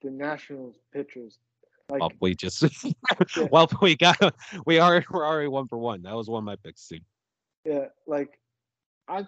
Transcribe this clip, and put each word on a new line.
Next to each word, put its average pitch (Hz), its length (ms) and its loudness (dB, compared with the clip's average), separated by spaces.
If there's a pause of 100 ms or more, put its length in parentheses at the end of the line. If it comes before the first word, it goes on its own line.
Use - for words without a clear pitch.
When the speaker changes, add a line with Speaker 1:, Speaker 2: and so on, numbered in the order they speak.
Speaker 1:
the 139 80 -8
Nationals 135 640 -10 (160)
pitchers. 131 460 -12 (500)
Like, 139 120 -4
Speaker 2:
Well, 165 200 -2
we 92 140 0
just, - 280 -6
<laughs> - 720 0
Speaker 1:
Yeah. - 140 -2
Speaker 2:
well, 165 180 8 (120)
we 175 160 4
got, 175 240 4 (460)
we 165 120 4
are, 175 320 6
we're 165 160 -2
already 151 220 -2
one 135 200 -4
for 117 100 -8
one. 113 240 -6
That 95 120 -10
was 113 140 -8
one 113 140 -6
of - 20 -8
my 101 120 -8
picks, - 300 -20
too. 82 140 -14 (640)
Speaker 1:
Yeah, 143 220 -4 (200)
like, 143 320 -6 (720)
I 190 200 -6